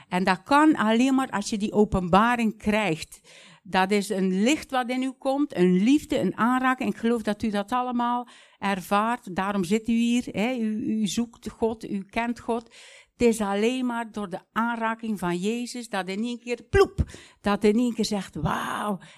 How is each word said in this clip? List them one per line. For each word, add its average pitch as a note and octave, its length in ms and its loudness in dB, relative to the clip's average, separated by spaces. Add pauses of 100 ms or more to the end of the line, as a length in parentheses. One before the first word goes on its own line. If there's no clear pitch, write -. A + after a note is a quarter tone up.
En F3+ 160 -2
dat F#3+ 200 0
kan D4+ 320 6
alleen A#3 400 2
maar C4 140 0
als - 200 -4
je A3+ 80 -2
die G3+ 140 -2
openbaring G#3 880 2
krijgt. G#3 600 -2 (440)
Dat F#3+ 280 0
is G3+ 180 2
een F#3+ 340 0
licht D4+ 280 0
wat B3+ 180 -2
in B3+ 120 -4
u C4 100 -4
komt, C#4 440 -2
een F3+ 280 4
liefde, C4+ 360 2
een - 180 -2
aanraking. B3+ 520 0
Ik F#3+ 80 -4
geloof A#3 240 0
dat G#3 220 -4
u A3+ 60 -2
dat G3+ 220 -4
allemaal B3 560 -2 (300)
ervaart. G3+ 800 -2
Daarom G3 280 0
zit A3 240 0
u A#3 60 2
hier, A#3 380 2
hè. A#3+ 240 -2
U, A3 460 -2
u G#3+ 60 0
zoekt A3+ 420 -6
God, A3+ 400 -4
u G3+ 140 -6
kent A#3 360 -6
God. A#3 300 -6 (520)
Het A#3+ 80 6
is A3+ 120 2
alleen A3 440 0
maar A#3 260 -6
door G#3 180 -8
de F#3 100 -8 (120)
aanraking A3+ 680 -4
van F3 180 -2
Jezus A#3 520 -6
dat F#3 180 -6
in G3 160 -6
één A#3+ 160 -6
keer, A#3+ 300 -8
ploep, - 340 2 (380)
dat G3+ 220 0
in G#3+ 140 4
één A#3+ 160 2
keer G#3+ 120 -2
zegt, G3 300 -6
"Wauw, G3 640 -4 (180)